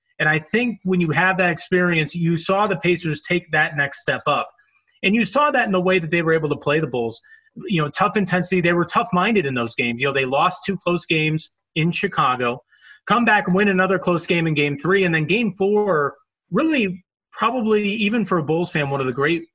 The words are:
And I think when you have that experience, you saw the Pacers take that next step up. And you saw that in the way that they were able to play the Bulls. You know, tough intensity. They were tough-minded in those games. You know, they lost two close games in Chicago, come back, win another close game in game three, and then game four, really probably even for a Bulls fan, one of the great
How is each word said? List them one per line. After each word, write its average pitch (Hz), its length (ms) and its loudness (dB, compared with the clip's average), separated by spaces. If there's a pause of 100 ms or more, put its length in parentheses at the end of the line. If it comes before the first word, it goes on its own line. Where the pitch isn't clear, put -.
(200)
And 156 100 2
I 156 80 2
think 226 460 -2
when 185 180 0
you 165 80 2
have 175 280 0
that 180 120 2
experience, 170 640 0
you 170 240 0
saw 196 300 0
the 196 100 -2
Pacers 170 440 -2
take 175 300 -4
that 156 260 0
next 139 240 -4
step 131 260 -2
up. 131 200 0 (540)
And 196 140 2
you 233 100 2
saw 294 260 2
that 262 140 0
in 208 60 -4
the 185 100 2
way 185 180 2
that 160 120 -4
they 170 100 2
were 160 120 2
able 156 160 0
to 135 80 -2
play 147 220 0
the 156 80 0
Bulls. 120 320 -4 (480)
You 165 140 0
know, 147 80 0
tough 202 260 0
intensity. 185 460 0
They 170 120 2
were 175 120 2
tough-minded 196 600 0
in 131 80 -4
those 117 180 -4
games. 120 280 -4
You 143 60 0
know, 139 60 0
they 131 120 0
lost 147 400 0
two 190 120 -4
close 175 300 -2
games 156 420 -2 (260)
in 165 160 0
Chicago, 127 680 -2 (440)
come 226 200 2
back, 208 220 2
win 190 200 2
another 185 320 2
close 175 260 0
game 170 220 0
in 156 80 0
game 143 220 0
three, 190 260 2
and 170 100 0
then 156 120 0
game 208 280 0
four, 190 640 0 (360)
really 220 540 -2 (260)
probably 214 560 0
even 208 380 0
for 180 140 0
a 151 40 -2
Bulls 165 280 -2
fan, 147 180 -2
one 139 100 -2
of 131 80 -2
the 127 60 -2
great 160 300 -2 (120)